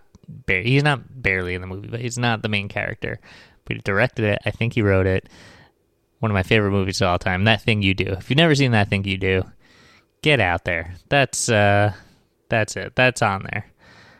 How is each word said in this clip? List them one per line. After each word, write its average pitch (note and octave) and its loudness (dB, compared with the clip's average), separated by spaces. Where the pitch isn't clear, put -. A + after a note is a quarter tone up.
ba-, G2+ -4
he's C3+ 2
not C3+ -4
barely F#2 -2
in F#2 -8
the F#2 -12
movie, G2 -12
but A2+ -8
he's A#2+ -8
not A#2 -2
the A2 -4
main G2+ -2
character. G2+ -8
But - -6
he A2+ -14
directed G#2+ 0
it. G2+ 0
I G#2+ -2
think A2+ -4
he A2+ 0
wrote F#2+ 2
it. F#2+ -2
One A2+ -2
of G#2 0
my F#2 2
favorite G#2 2
movies F#2+ -2
of F#2+ 2
all F2 0
time, F#2 -2
That A2 2
Thing G#2+ 0
You F#2+ 2
Do. F#2+ -2
If F#2+ -6
you've B2+ 2
never D#3+ 4
seen C3 2
That G2+ 4
Thing G2 -2
You G2 -4
Do, F#2+ 0
get D3 4
out F2 0
there. F2 -4
That's, - 0
uh, G#2 4
that's A2 -2
it. G2 -10
That's B2+ 2
on G2 0
there. - -8